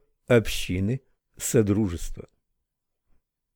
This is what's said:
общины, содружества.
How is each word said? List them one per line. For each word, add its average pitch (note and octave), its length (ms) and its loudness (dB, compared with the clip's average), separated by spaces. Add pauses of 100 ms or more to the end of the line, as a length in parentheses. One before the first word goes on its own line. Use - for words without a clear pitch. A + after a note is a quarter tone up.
(260)
общины, G#2+ 760 0 (360)
содружества. G2+ 920 0 (1300)